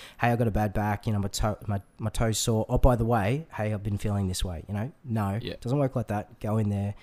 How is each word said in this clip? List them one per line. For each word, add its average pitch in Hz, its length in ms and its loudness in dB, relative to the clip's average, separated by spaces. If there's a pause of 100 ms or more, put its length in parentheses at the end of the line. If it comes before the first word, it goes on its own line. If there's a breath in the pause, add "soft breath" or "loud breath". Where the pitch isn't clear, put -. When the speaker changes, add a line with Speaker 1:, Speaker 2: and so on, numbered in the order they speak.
(220 loud breath)
Speaker 1:
"Hey, 120 100 4
I've 117 60 2
got 117 100 2
a 107 40 0
bad 107 200 0
back, 104 360 -2
you 113 40 0
know, 104 80 0
my 98 80 0
toe, 107 300 -2 (100)
my, 101 140 -2 (160)
my 107 140 -4
toe's 113 260 2
sore. 110 320 2
Oh, 127 80 4
by 123 180 8
the 113 80 2
way, 117 520 2
hey, 107 180 -2
I've 101 100 -4
been 104 140 -2
feeling 101 320 0
this 92 160 -2
way." 85 240 -6
You 98 60 -6
know, 113 160 -4 (120)
no, 110 380 -2
Speaker 2:
Yeah. 92 120 -6
Speaker 1:
it - 80 -16
doesn't 127 180 0
work 131 180 0
like 117 100 -4
that. - 320 -6
Go 107 180 -2
in 104 120 2
there, 101 340 -2